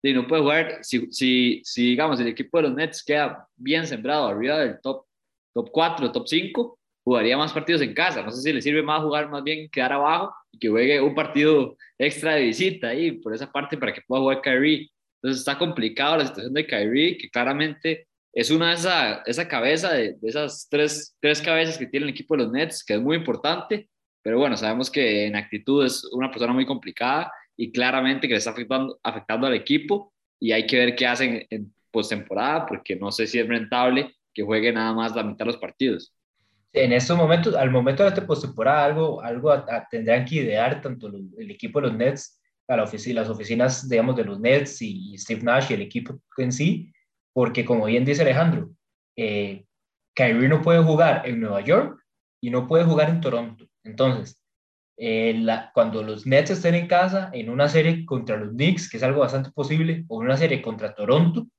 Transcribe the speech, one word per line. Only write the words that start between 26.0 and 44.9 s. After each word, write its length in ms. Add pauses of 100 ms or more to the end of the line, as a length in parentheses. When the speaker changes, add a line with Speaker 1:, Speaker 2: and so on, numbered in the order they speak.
Speaker 1:
una 180
persona 220
muy 120
complicada 680 (260)
y 140
claramente 560
que 60
le 40
está 140
afectando, 520
afectando 440
al 80
equipo 580 (260)
y 120
hay 140
que 120
ver 180
qué 120
hacen 420
en 240 (180)
postemporada, 720
porque 300
no 160
sé 160
si 120
es 80
rentable 680 (180)
que 100
juegue 280
nada 220
más 220
la 80
mitad 220
de 60
los 60
partidos. 580 (560)
Speaker 2:
En 220
estos 240
momentos, 380
al 160
momento 320
de 80
la 160
postemporada, 580
algo, 360
algo 300
a, 160
a, 220
tendrán 340
que 120
idear 460
tanto 280
lo, 80 (200)
el 140
equipo 300
de 60
los 100
Nets, 420 (280)
a 100
la 80
ofici-, 280
las 140
oficinas, 600
digamos, 260
de 80
los 160
Nets 440
y, 300